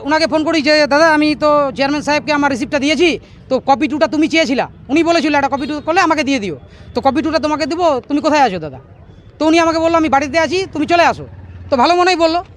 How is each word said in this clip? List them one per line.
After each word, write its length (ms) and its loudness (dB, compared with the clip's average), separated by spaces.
ওনাকে 240 0
ফোন 180 -2
করি 180 0
যে, 240 2
"দাদা, 280 4
আমি 200 2
তো 420 0
চেয়ারম্যান 260 -2
সাহেবকে 300 -2
আমার 180 0
রিসিপ্টটা 280 -4
দিয়েছি, 400 0
তো 180 -2
কপি 220 0
টুটা 180 0
তুমি 220 0
চেয়েছিলা, 400 0
উনি 140 2
বলেছিল 320 2
একটা 220 0
কপি 100 -6
টু 140 -6
করলে 200 0
আমাকে 240 0
দিয়ে 140 -2
দিও, 180 -6
তো 60 -2
কপি 220 0
টুটা 160 -2
তোমাকে 280 -4
দেবো, 340 0
তুমি 200 -4
কোথায় 200 2
আছো 180 2
দাদা?" 200 -12
তো 80 0
উনি 120 4
আমাকে 200 2
বললো, 180 0
"আমি 120 2
বাড়িতে 300 0
আছি, 340 -2
তুমি 140 -4
চলে 160 2
আসো।" 240 0
তো 60 2
ভালো 180 4
মনেই 220 2
বললো, 280 0